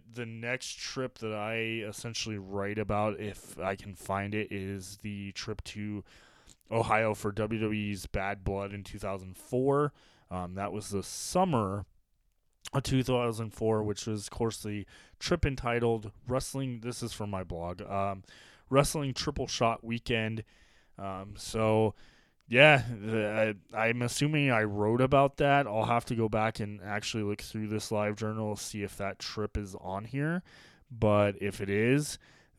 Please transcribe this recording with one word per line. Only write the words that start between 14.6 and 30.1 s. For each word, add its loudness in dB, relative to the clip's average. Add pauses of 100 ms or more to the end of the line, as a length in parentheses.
the -6 (340)
trip 0
entitled 0 (160)
Wrestling, -4
this -8
is -4
from -6
my -4
blog, -6
um, -2 (460)
Wrestling 4
Triple -4
Shot 2
Weekend. -2 (540)
Um, -8
so, 2 (520)
yeah, 10
the, 2 (180)
I, 2
I'm 0
assuming 2
I 6
wrote 2
about 6
that. 4
I'll 2
have 2
to -4
go 2
back 0
and -6
actually -4
look -2
through -6
this -4
live 2
journal, -2
see -6
if -6
that -6
trip -4
is -6
on -6
here. -2 (480)